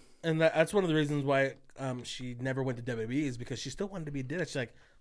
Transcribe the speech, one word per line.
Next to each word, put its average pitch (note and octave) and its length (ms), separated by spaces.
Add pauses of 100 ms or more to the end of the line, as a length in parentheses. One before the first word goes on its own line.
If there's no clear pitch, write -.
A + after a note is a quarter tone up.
(220)
and D#3+ 180
that, D#3+ 140
that's D#3+ 180
one G3+ 120
of F3+ 40
the D#3 60
reasons D3 300
why, C3+ 320 (200)
um, B2+ 280
she B2 340
never C3 240
went B2+ 160
to A#2+ 60
W A#2 200
W B2+ 160
E D#3 60
is B2 100
because A#2 220
she - 120
still G3 180
wanted F#3 160
to D3 80
be C#3+ 80
a - 20
dentist. D3+ 300
She's - 40
like, B2 180 (260)